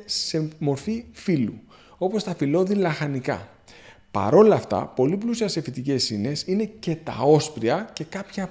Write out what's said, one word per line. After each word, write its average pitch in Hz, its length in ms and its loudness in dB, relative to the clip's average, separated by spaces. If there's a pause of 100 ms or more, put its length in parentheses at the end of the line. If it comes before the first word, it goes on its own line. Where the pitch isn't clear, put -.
σε - 440 -4 (100)
μορφή 160 540 -2
φύλου, 127 460 0 (400)
όπως 196 260 -2
τα 180 100 -6
φυλλώδη 175 400 0
λαχανικά. 143 720 -2 (640)
Παρόλα 156 440 6
αυτά, 107 320 -2
πολύ 139 300 0
πλούσια 226 320 -4
σε 165 120 -4
φυτικές 131 500 -4
ίνες 113 360 -4
είναι 202 180 0
και 180 320 -6
τα - 160 -10
όσπρια 139 800 2
και - 120 -12
κάποια 196 460 -8